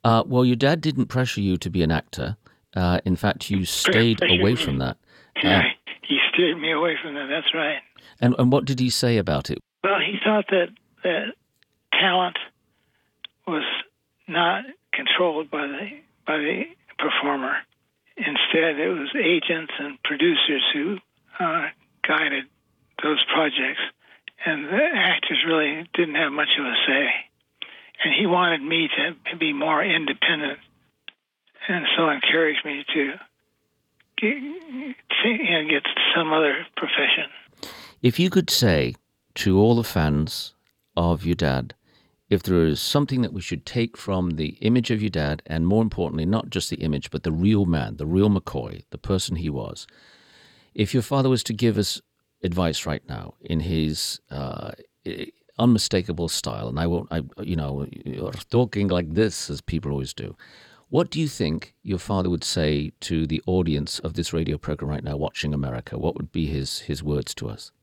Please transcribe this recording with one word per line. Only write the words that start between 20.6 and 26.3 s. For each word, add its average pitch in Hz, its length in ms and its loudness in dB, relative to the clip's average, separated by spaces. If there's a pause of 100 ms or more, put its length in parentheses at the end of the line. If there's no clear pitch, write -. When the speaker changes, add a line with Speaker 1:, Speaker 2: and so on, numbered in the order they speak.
Speaker 2:
who, 285 260 0 (420)
uh, 165 280 0 (380)
guided 139 380 0 (580)
those 151 200 2 (100)
projects, 147 480 0 (680)
and 151 200 -2
the 226 280 2
actors 185 520 2
really 156 480 0
didn't 160 200 0
have 151 180 0